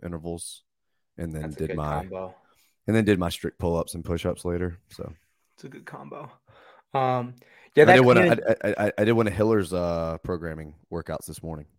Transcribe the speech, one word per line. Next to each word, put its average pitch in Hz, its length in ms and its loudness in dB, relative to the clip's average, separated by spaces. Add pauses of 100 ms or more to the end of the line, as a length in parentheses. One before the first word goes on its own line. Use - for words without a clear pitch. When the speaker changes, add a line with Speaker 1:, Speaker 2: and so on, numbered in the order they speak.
Speaker 1:
intervals, 85 640 -12 (520)
and 82 160 -10
then 78 100 -10
Speaker 2:
That's 78 120 -10
a 73 40 -14
Speaker 1:
did 80 100 -4
Speaker 2:
good - 80 -8
Speaker 1:
my 76 240 -4
Speaker 2:
combo. 92 340 -12 (540)
Speaker 1:
and 107 80 0
then 113 80 4
did 98 160 2
my 85 80 -2
strict - 320 -8
pull-ups 85 340 -2
and 85 100 -12
push-ups 87 400 -4
later. 87 440 -4
So - 240 -14 (420)
Speaker 2:
It's - 100 -20
a 143 40 -18
good 135 180 -20
combo. 143 460 -16 (600)
Um, 127 400 -2 (420)
yeah, 147 60 10
Speaker 1:
I 160 40 10
Speaker 2:
that 180 100 10
Speaker 1:
did 185 40 10
one 123 160 8
Speaker 2:
clean 175 160 6
Speaker 1:
of, 113 80 2 (240)
I, 101 60 0
I, - 180 0
I, - 100 0
I 104 60 2
did 110 80 4
one 113 160 2
of 98 60 -2
Hiller's, 104 380 2
uh, 85 520 -2
programming 80 500 -8 (160)
workouts 82 360 -8
this - 180 -14
morning. 78 220 -10 (120)